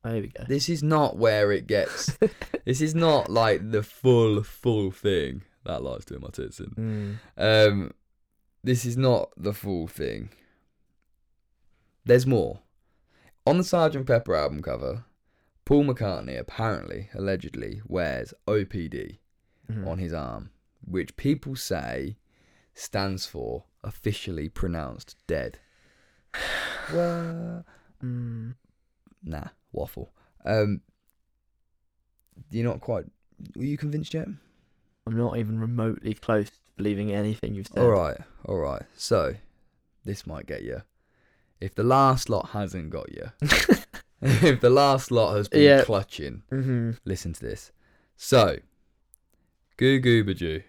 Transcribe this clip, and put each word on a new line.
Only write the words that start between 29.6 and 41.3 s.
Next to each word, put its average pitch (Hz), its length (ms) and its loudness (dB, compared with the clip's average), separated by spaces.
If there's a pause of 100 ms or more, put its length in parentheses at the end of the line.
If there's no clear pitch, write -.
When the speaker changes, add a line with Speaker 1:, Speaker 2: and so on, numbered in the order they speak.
Speaker 2:
waffle. - 400 -10 (320)
Um, 104 380 0 (1700)
you're 117 140 -2
not 120 160 -2
quite, 101 240 -4 (520)
were 123 80 -6
you 147 120 -4
convinced 151 380 -6
yet? 160 140 -6 (800)
Speaker 1:
I'm 110 100 -4
not 117 220 0
even 110 200 -4
remotely 113 560 -2
close 107 360 -2
to - 60 -20 (200)
believing 104 360 -2
anything 104 420 -4
you've 98 140 -10
said. - 140 -6
Speaker 2:
All 120 80 8
right, 85 260 2 (280)
all 95 140 -4
right. 71 240 -4 (140)
So, 80 380 0 (680)
this - 220 -10
might 78 200 -12
get 69 160 -10
you. 60 200 -10 (800)